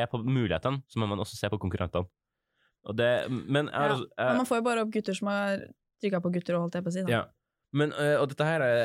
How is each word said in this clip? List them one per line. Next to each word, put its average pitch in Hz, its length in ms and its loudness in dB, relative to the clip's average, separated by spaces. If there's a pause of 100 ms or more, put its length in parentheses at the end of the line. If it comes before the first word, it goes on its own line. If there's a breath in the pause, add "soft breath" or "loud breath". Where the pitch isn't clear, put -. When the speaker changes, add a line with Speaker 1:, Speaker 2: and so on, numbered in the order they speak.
Speaker 1:
på 120 160 -4
mulighetene, 127 640 0
så - 120 -6
må 110 80 0
man 101 120 -2
også - 160 -6
se 101 160 -4
på 110 80 -2
konkurrentene. 90 480 -2 (800)
Og 107 100 -8
det, 120 340 2
men 127 380 -2
jeg - 80 -8
har 143 140 2
Speaker 2:
Ja, - 60 2
Speaker 1:
også, - 120 -4 (100)
Speaker 2:
men - 100 0
Speaker 1:
eh, 240 100 4
Speaker 2:
man 247 100 0
får 240 100 0
jo 226 60 -2
bare 233 220 0
opp 220 60 -6
gutter 214 220 -2
som 202 140 -4
har 202 320 -2 (420)
trykket 190 220 0
på 180 100 2
gutter, 175 240 0
holdt 170 220 -2
jeg 180 40 -4
på 180 60 -4
å 175 60 -2
si 185 80 -2
da. 175 80 0
Speaker 1:
Ja. 117 120 2 (500)
Men, 147 200 2
eh, 147 260 4
og 139 120 2
dette 147 160 0
her 160 160 2
er, 120 220 6